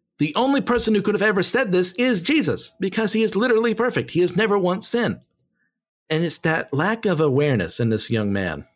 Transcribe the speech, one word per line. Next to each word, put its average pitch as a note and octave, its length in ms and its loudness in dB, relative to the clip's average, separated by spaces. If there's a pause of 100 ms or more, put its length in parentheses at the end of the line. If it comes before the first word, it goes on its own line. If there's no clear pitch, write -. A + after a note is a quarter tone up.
(200)
The D3+ 160 0
only C#4 260 2
person A#3 320 0
who G3 80 2
could G#3 140 -2
have G3+ 80 0
ever G3+ 180 2
said B3 300 0
this F3+ 220 0
is A#3+ 280 0
Jesus, F#3 580 -2
because G3 340 -2
he A3 100 2
is A3 120 0
literally A3+ 380 2
perfect. A3 380 -2
He D#3+ 80 -2
has E3+ 160 0
never G3+ 220 2
once F#3 300 0
sinned. A3 340 -2 (880)
And D#3 140 0
it's D#3+ 160 -2
that - 320 -2
lack G3 340 -2
of F3 140 0
awareness C3+ 600 2
in A#2 100 2
this A2 220 0
young G#2 200 0
man, F2+ 440 -4